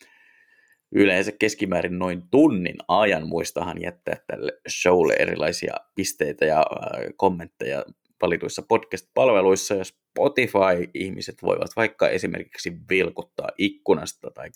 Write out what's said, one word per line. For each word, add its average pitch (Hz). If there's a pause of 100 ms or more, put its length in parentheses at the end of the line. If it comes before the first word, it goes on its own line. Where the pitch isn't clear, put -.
(920)
Yleensä 98
keskimäärin 90
noin 90
tunnin 120 (120)
ajan. 92
Muistahan 85
jättää - (100)
tälle - (300)
showlle 87
erilaisia 85 (200)
pisteitä 76
ja, 78
äh, - (140)
kommentteja 82 (380)
valituissa 87
podcast-palveluissa 104
ja 95
Spotify. 98
Ihmiset -
voivat 92
vaikka 110
esimerkiksi 90 (160)
vilkuttaa - (100)
ikkunasta 92
tai -